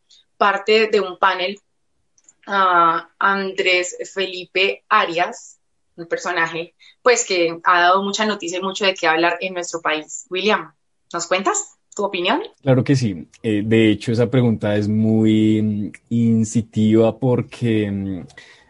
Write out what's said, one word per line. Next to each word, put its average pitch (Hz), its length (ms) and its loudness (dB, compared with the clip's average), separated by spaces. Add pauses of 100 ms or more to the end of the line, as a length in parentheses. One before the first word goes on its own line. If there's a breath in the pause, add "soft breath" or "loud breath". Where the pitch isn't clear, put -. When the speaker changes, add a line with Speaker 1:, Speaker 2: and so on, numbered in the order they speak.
(360 soft breath)
Speaker 1:
parte 214 520 2
de 214 120 2
un 185 180 -6
panel 185 420 0 (840)
a 175 640 2 (100)
Andrés 190 800 0 (160)
Felipe 185 760 -4
Arias, 185 720 -2 (380)
un 165 100 -14
personaje, 165 680 -4 (280 soft breath)
pues, 240 220 4
que 170 380 0
ha 180 180 4
dado 185 220 4
mucha 196 220 -2
noticia 185 340 -4
y 180 40 -8
mucho 190 220 -4
de 185 100 2
qué 170 120 -4
hablar 170 340 2
en 185 140 -8
nuestro 170 260 -8
país. 156 500 -6
William, 185 420 -2 (400)
¿nos 170 140 -8
cuentas 202 500 -2 (180)
tu 208 100 -6
opinión? 196 380 -2 (200)
Speaker 2:
Claro 131 200 2
que 139 140 2
sí. 101 320 -4 (140)
Eh, 107 220 -2
de 110 260 4
hecho, 104 200 -2
esa 117 180 0
pregunta 110 460 0
es 104 140 0
muy, 110 720 2
mm, 104 300 -4 (160)
incitiva 113 1080 2
porque, 113 760 -2
mm, 98 360 -6 (440 loud breath)